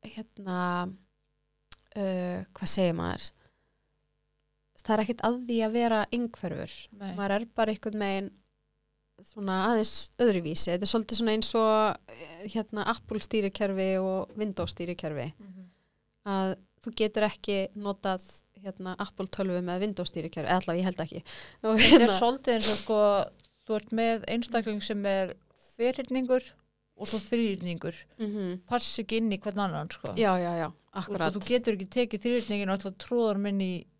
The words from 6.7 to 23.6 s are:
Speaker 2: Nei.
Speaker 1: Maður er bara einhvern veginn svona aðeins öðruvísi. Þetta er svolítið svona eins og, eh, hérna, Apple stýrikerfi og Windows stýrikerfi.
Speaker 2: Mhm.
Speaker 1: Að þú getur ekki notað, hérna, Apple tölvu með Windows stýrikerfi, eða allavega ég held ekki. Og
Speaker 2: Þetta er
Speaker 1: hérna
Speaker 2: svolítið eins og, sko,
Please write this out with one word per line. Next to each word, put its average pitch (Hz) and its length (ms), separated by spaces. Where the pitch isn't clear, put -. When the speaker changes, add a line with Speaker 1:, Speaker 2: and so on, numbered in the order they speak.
Speaker 2:
Nei. 196 180
Speaker 1:
Maður 196 200
er 226 100
bara 214 160
einhvern 214 280
veginn 196 320
svona 196 360
aðeins 220 500
öðruvísi. 175 540
Þetta 180 100
er - 80
svolítið 226 300
svona 220 160
eins 220 180
og, 214 440
eh, 160 400
hérna, 214 380
Apple 220 320
stýrikerfi 196 680
og 190 340
Windows 196 380
stýrikerfi. 156 640
Speaker 2:
Mhm. 190 280
Speaker 1:
Að 190 300
þú 233 140
getur 214 340
ekki 196 460
notað, 196 680
hérna, 185 340
Apple 196 300
tölvu 185 340
með 180 200
Windows 196 280
stýrikerfi, 160 380
eða 185 140
allavega 175 180
ég 185 40
held 180 140
ekki. - 260
Og 220 160
Speaker 2:
Þetta - 140
er 320 60
Speaker 1:
hérna 208 200
Speaker 2:
svolítið 247 360
eins 220 160
og, 202 60
sko, 208 540